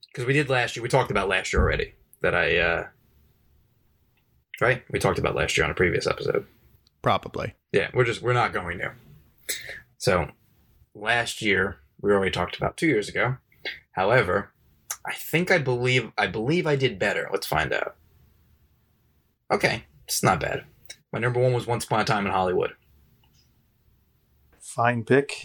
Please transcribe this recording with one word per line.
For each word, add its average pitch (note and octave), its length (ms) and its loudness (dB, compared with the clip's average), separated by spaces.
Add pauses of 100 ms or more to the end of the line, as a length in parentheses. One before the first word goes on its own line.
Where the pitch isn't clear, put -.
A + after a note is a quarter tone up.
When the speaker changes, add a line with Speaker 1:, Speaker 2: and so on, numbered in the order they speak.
(140)
Speaker 1:
'Cause B2 120 -8
we B2+ 80 -2
did C#3+ 160 0
last B2 260 0
year. A#2 80 -8
We A#2 60 -4
talked B2+ 220 2
about G2 160 0
last F#2 240 0
year F#2 100 2
already. D2 320 0 (280)
That F2 120 2
I, E2 240 2
uh, E2+ 300 0 (1700)
right? B2 280 0
We G2 100 -2
talked F#2+ 200 0
about - 160 0
last D#2 220 0
year D2+ 80 4
on D2+ 60 -2
a - 40 -6
previous F2 320 0
episode. - 400 -2 (540)
Speaker 2:
Probably. - 520 -2 (200)
Speaker 1:
Yeah, G2 200 0
we're B2 120 2
just, A2 160 -4
we're A#2+ 120 0
not G#2+ 200 0
going F2 260 -6
to. - 140 -8 (1040)
So, F2 340 0 (640)
last A2+ 460 -2
year, G2 380 2 (220)
we G2+ 100 2
already G2 200 4
talked F2+ 240 -2
about F#2+ 220 -2
two E3+ 100 0
years G#2+ 220 2
ago. A#2+ 280 0 (540)
However, G2 600 2 (520)
I - 80 -6
think F3+ 380 0
I F#3 80 6
believe, B2 580 0
I G#2 100 0
believe C3+ 380 0
I D3 100 2
did B2 220 0
better. G2 340 -2
Let's - 140 -2
find D#2 280 0
out. - 220 -4 (1600)
Okay, - 320 0 (240)
it's - 160 -4
not F#2 160 4
bad. - 240 -4 (500)
My - 60 -4
number A#2+ 200 0
one B2+ 140 4
was A2+ 140 -2
Once A#2 180 -2
Upon A2+ 140 0
a G2+ 60 2
Time G#2 200 0
in F#2+ 60 -2
Hollywood. F#2 400 0 (1900)
Speaker 3:
Fine A#2+ 460 0
pick. C#3 280 4 (120)